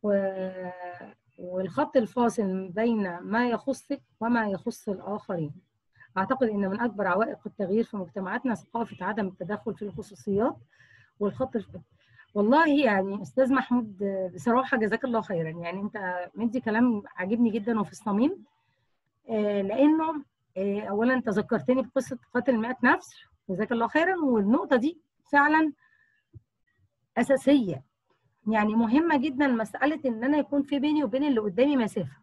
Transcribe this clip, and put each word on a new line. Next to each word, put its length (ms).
و-، 640
والخط 600
الفاصل 720
بين 480
ما 320
يخصك 520
وما 300
يخص 400
الآخرين. 640
أعتقد 300
إن 220
من 100
أكبر 280
عوائق 380
التغيير 380
في 140
مجتمعاتنا 580
ثقافة 500
عدم 220
التدخل 480
في 60
الخصوصيات 760
والخط 360
الف-، 220
والله 340
يعني 380
أستاذ 320
محمود، 500
آه، 320
بصراحة 420
جزاك 280
الله 160
خيرا، 280
يعني 320
أنت 540
مدي 240
كلام 440
عاجبني 340
جدا 300
وفي 120
الصميم، 540
آه، 320
لأنه، 640
آه، 240
أولا 320
أنت 160
ذكرتني 520
بقصة 360
قاتل 240
مئة 260
نفس، 320
جزاك 220
الله 160
خيرا، 360
والنقطة 520
دي 260
فعلا 420
أساسية. 680
يعني 280
مهمة 420
جدا 300
مسألة 580
إن 180
أنا 140
يكون 260
في 160
بيني 240
وبين 200
اللي 180
قدامي 360
مسافة. 460